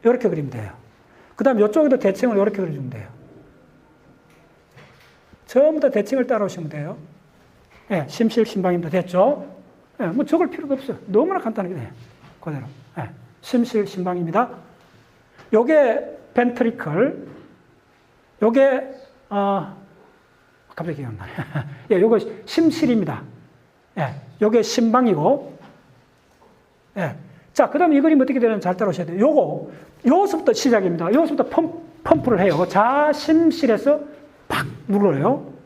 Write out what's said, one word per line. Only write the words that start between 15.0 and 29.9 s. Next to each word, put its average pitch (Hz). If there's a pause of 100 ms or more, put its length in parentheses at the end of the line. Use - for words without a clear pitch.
요게 240 (160)
벤트리클, 240 (1120)
요게, 262 (360)
어, 196 (960)
갑자기 160
기억나네. 113 (300)
<laughs> -
예, 185
요거 220 (280)
심실입니다. 233 (760)
예, 139 (260)
요게 214
심방이고. 233 (1400)
예. 170 (360)
자, 240
그 -
다음에 320
이 285
그림 311
어떻게 262
되는지 226
잘 185
따라오셔야 180
돼요. 170
요거, 240 (360)